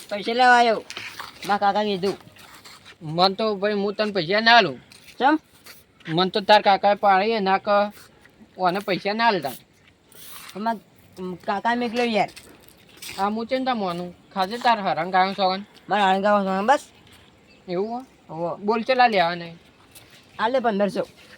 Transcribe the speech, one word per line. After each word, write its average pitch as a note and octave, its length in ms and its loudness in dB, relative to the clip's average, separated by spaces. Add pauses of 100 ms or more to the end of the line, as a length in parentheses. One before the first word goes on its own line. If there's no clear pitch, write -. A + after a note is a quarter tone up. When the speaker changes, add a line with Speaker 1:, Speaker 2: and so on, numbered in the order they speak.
Speaker 1:
પૈસા G#3 240 -6
લેવા B3 240 6
આવ્યો. A#3 260 2 (640)
મારા G3+ 100 0
કાકા G3+ 260 0
કીધું. G3 340 -2 (840)
Speaker 2:
મન F3 320 0
તો G#3+ 220 -2
ભાઈ G3+ 180 -2
હું G3+ 220 -2
તને G#3+ 160 -2
પૈસા G3 280 -2
ના A#3 160 6
આલું. D#3+ 240 4 (400)
Speaker 1:
ચમ? D4 200 4 (680)
Speaker 2:
મન F3 220 0
તો G#3 120 -4
તાર G#3 200 6
કાકાએ G3+ 340 4
પાડી G#3 440 2
ના F#3+ 180 0
કે G3+ 200 0 (800)
ઓને F#3 220 0
પૈસા G3+ 340 -4
ના A#3 140 0
આલતા. D#3+ 240 0 (1040)
Speaker 1:
અમાર A3+ 200 -4 (680)
કાકા A3 300 -2
મેકલ્યો A#3+ 300 -2
યાર. G#3+ 240 2 (880)
Speaker 2:
આ G3 100 0
હું A3+ 180 -4
ચેન C4 180 -4
તાર B3+ 100 -2
મોનું? F3+ 380 -6 (200)
ખાજે G3 240 -4
તાર A#3+ 220 2
હરાંગ F3 320 -2
ગાયો F#3 220 2
સોગન. F#3+ 320 -2 (240)
Speaker 1:
મારા G3+ 160 2
હરાંગ F#3+ 180 2
ગાયો G#3 200 4
સોગન F#3+ 240 -2
બસ. C#4+ 220 2 (800)
Speaker 2:
એવું F#3+ 220 -4
હો? B3 160 -12 (240)
Speaker 1:
ઓહો. E3 280 -6
Speaker 2:
બોલ G#3+ 240 -2
ચેલા B3 260 2
લેવા F3 280 0
નહીં? E3+ 240 -14 (800)
Speaker 1:
આ G#3+ 80 -2
લે B3+ 120 0
પંદરસો. G3+ 480 -2 (300)